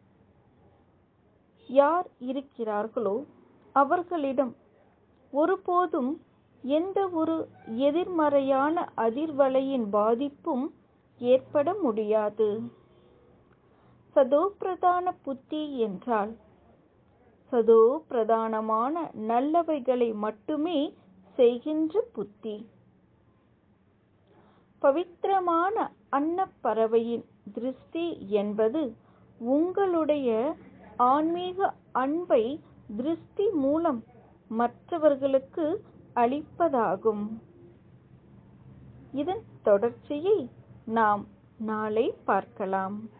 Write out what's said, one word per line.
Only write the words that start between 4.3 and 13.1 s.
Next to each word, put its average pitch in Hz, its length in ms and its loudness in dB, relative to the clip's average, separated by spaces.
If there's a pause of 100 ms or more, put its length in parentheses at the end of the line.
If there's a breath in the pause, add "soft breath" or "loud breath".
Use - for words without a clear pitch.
ஒருபோதும் 339 920 0 (400)
எந்த 370 460 -2
ஒரு 320 400 -2 (180)
எதிர்மறையான 285 1300 0
அதிர்வலையின் 269 920 0
பாதிப்பும் 247 840 -2 (440)
ஏற்பட 262 560 2
முடியாது. 214 880 0 (1500 soft breath)